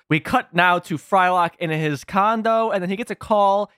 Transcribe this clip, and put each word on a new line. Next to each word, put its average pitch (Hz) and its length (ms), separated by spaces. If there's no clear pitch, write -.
We 156 120
cut - 340
now 175 240
to 165 180
Frylock 180 600
in 165 100
his 156 360
condo, 226 640
and 196 120
then 175 80
he 196 60
gets 233 160
a - 40
call. 202 600